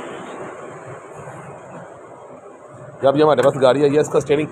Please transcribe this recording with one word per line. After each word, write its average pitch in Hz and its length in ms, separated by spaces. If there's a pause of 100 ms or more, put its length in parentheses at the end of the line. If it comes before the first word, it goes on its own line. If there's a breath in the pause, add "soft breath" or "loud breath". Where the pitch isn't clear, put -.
(3000)
जब 135 140
ये 151 60
हमारे 143 200
पास 139 140
गाड़ी 131 260
आई 143 80
है, 147 100
इसका 147 200
steering 147 320